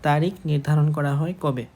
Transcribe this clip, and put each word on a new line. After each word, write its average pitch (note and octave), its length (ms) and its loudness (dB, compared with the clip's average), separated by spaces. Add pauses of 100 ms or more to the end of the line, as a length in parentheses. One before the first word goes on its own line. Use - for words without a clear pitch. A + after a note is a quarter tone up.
তারিখ D3+ 320 2 (100)
নির্ধারণ D3+ 480 2
করা C#3+ 220 -2
হয় D#3+ 260 -2
কবে? B2+ 240 -2 (120)